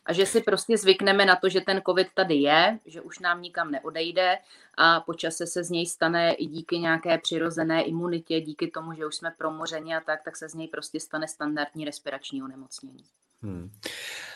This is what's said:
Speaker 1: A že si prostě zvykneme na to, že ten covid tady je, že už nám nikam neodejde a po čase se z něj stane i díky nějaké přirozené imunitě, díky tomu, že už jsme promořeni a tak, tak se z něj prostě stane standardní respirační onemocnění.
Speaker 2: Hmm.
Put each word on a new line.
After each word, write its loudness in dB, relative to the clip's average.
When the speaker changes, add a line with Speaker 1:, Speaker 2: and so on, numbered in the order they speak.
Speaker 1:
A -4
že 4
si 2
prostě 4
zvykneme 6
na 8
to, 2
že 2
ten 0
covid 4
tady 2
je, 6
že -16
už -16
nám -2
nikam -6
neodejde 0
a 6
po -8
čase -4
se -4
z -8
něj 0
stane 2
i -6
díky -6
nějaké 0
přirozené -2
imunitě, -2
díky -6
tomu, -10
že -10
už -10
jsme -8
promořeni -6
a -4
tak, -4
tak -12
se -14
z -16
něj -10
prostě -8
stane -8
standardní -6
respirační -10
onemocnění. -18
Speaker 2:
Hmm. -10